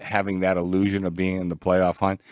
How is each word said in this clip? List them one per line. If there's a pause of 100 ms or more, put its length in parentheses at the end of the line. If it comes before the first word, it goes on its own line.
having
that
illusion
of
being
in
the
playoff
hunt.